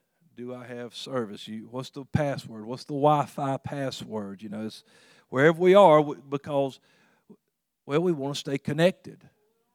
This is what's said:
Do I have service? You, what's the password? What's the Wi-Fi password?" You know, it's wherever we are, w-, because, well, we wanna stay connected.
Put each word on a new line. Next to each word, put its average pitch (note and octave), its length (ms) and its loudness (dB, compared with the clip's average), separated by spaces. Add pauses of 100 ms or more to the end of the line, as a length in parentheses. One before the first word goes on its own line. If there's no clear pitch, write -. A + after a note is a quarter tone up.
(360)
Do B2 180 -12
I B2 100 -16
have A#2+ 300 -14
service? A2 540 -10
You, A2 200 -12
what's B2+ 220 -12
the C#3 140 -16
password? B2 600 -6
What's B2 200 -12
the D3+ 100 -10
Wi-Fi C#3+ 640 0
password?" G#2+ 840 -10
You G#2+ 100 -14
know, A2 160 -10
it's - 180 -16 (460)
wherever D#3 280 4
we F3+ 160 6
are, F3+ 240 10
w-, D3 300 -2
because, C#3 500 -4 (1080)
well, C#3+ 140 0
we F3 120 2
wanna C#3 240 -6
stay C#3+ 220 -6
connected. D#3+ 720 -2 (460)